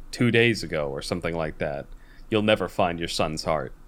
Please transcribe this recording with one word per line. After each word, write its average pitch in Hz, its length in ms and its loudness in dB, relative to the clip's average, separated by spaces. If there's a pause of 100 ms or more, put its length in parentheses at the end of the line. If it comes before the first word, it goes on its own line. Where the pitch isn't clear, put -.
(120)
two 123 200 2
days 117 320 4
ago?" 76 260 -2
or 69 120 -6
something 85 340 -4
like 78 240 -2
that. 71 260 -4 (440)
"You'll 110 140 2
never 104 240 4
find 87 320 0
your 85 80 -2
son's 80 380 -2
heart." 76 280 0 (140)